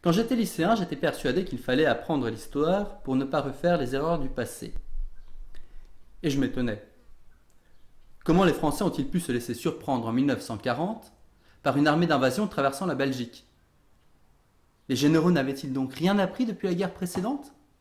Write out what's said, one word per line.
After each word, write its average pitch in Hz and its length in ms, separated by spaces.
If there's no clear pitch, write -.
Quand 175 60
j'étais 226 240
lycéen, 202 400
j'étais 170 200
persuadé 156 500
qu'il 127 120
fallait 139 300
apprendre 123 420
l'histoire 160 680
pour 131 160
ne 135 100
pas 143 160
refaire 156 380
les 131 160
erreurs 160 240
du 131 100
passé. - 420
Et 156 80
je 139 100
m'étonnais. 120 480
Comment 175 200
les 175 100
Français 151 300
ont-ils 160 260
pu 185 100
se 156 120
laisser 120 240
surprendre 131 520
en 113 40
mille 131 160
neuf 127 140
cent 110 180
quarante 151 520
par 131 120
une 147 120
armée 160 180
d'invasion 143 420
traversant 139 380
la 165 80
Belgique ? 131 540
Les 131 60
généraux 160 360
n'avaient-ils 135 420
donc 131 220
rien 196 240
appris 190 260
depuis 202 220
la 175 80
guerre 180 180
précédente ? 196 580